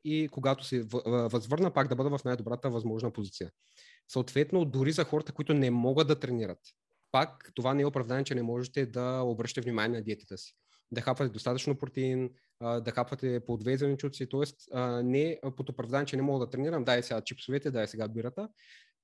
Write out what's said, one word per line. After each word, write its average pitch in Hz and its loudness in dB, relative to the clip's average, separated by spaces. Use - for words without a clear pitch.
и 156 0
когато 135 2
се 123 0
в-, 113 -2
а, 110 0
възвърна, 123 2
пак 139 4
да 127 0
бъда 139 0
в 135 -6
най-добрата 123 -2
възможна 113 -2
позиция. 98 -6
Съответно, 147 2
дори 135 2
за 160 2
хората, 151 0
които 151 0
не 131 6
могат 131 4
да 147 4
тренират, 113 -4
пак - 0
това 131 0
не 143 4
е 139 4
оправдание, 135 0
че 131 -2
не 120 0
можете 123 -2
да 123 -2
обръщате 117 -2
внимание 117 0
на 107 -4
диетата 104 -6
си. - -16
Да 113 -4
хапвате 131 0
достатъчно 131 -2
протеин, 131 -2
а, 120 -2
да 113 -4
хапвате 123 -2
по 117 -2
две 123 0
зеленчуци, 135 -2
тоест, 143 -2
а, 123 0
не 143 2
под 135 -6
оправдание, 127 -2
че 135 -6
не 135 0
мога 135 2
да 123 -14
тренирам, 139 -2
дай 120 4
сега 113 -2
чипсовете, 139 -4
дай 113 0
сега 110 -4
бирата. 120 -6